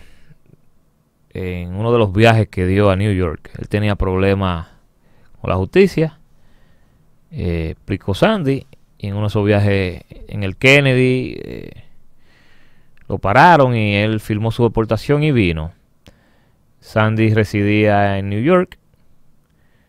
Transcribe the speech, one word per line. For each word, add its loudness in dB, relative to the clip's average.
en -8
uno -2
de 4
los 2
viajes 4
que -2
dio 4
a 2
New -2
York. -4
Él -14
tenía -2
problemas -2
con -8
la 0
justicia, 0
eh, -4
explicó -6
Sandy, 0
y -10
en -6
uno -4
de -2
esos 0
viajes 0
en -12
el -6
Kennedy, 2
eh, -16
lo -6
pararon 4
y 0
él 0
firmó -4
su -2
deportación -2
y 0
vino. -2
Sandy 0
residía 0
en -8
New -6
York 0